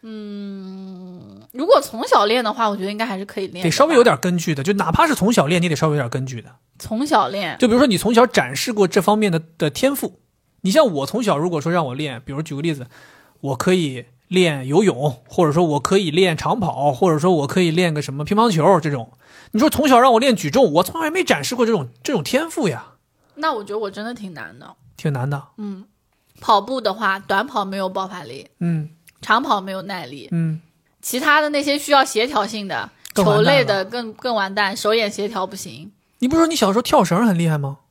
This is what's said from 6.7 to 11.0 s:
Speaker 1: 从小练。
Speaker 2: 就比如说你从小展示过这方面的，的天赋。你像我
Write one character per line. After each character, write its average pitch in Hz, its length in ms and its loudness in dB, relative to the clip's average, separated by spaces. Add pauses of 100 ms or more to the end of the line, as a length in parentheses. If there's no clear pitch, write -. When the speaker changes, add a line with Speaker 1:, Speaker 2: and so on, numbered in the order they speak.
Speaker 1:
从 226 260 -6
小 240 220 2
练。 190 320 -6
Speaker 2:
就 254 80 4
比 214 60 4
如 247 60 4
说 285 60 6
你 208 140 2
从 214 120 0
小 233 140 8
展 139 300 0
示 240 180 -4
过 208 140 4
这 202 120 2
方 208 160 4
面 214 160 0
的， 165 80 0 (200)
的 156 100 0
天 262 260 0
赋。 - 240 -8 (420)
你 190 100 0
像 269 200 4
我 139 140 -2